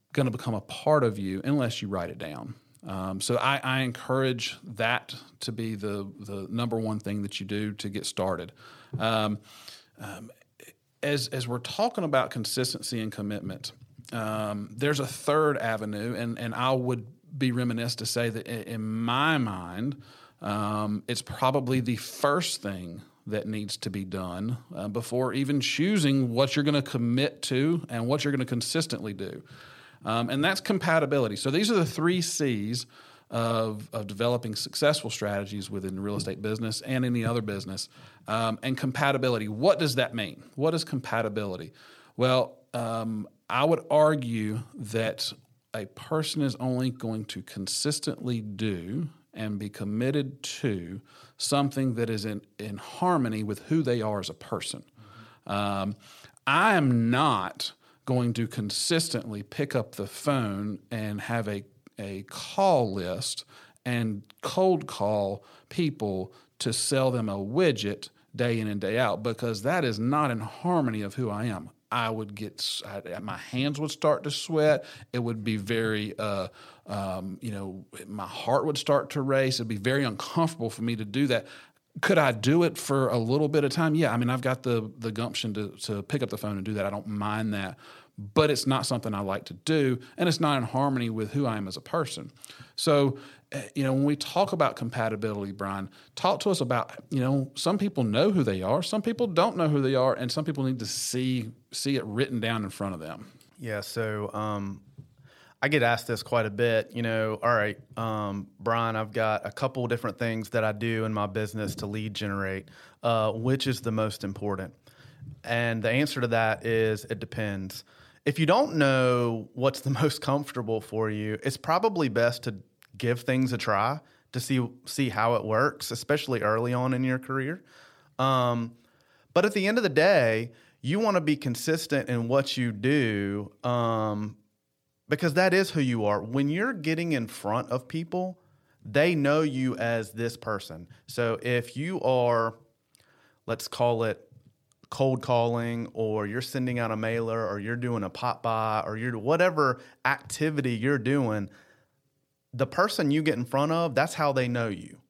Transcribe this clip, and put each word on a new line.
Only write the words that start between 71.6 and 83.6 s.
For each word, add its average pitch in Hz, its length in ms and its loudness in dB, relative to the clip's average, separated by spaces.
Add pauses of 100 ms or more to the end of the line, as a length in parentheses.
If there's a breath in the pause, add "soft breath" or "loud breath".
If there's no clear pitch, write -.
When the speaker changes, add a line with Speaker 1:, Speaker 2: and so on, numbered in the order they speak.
Speaker 1:
I 117 180 2
would 110 260 -6
get, 104 240 -8
s-, - 260 -4
I, 92 340 -8
my 95 180 -8
hands 139 420 -2
would 151 120 -4
start 147 320 4
to 147 80 -4
sweat. 151 520 4 (300 loud breath)
It 123 60 0
would 117 240 -2
be 107 140 0
very, 107 600 0
uh, 101 300 -2 (400 loud breath)
um, 95 520 -6
you 117 120 -8
know, 98 340 -8 (220)
my 104 180 -8
heart - 400 2
would 147 140 0
start - 320 2
to 147 100 -2
race. 135 340 2
It'd 117 120 -4
be 110 100 -4
very 127 260 2
uncomfortable 120 680 0
for - 100 -8
me 117 140 0
to 110 100 -4
do 127 220 2
that. 117 180 2 (560 loud breath)
Could - 160 6
I 143 140 6
do 127 320 4
it 165 160 2
for 135 300 2
a 113 100 2
little 131 280 2
bit 147 160 2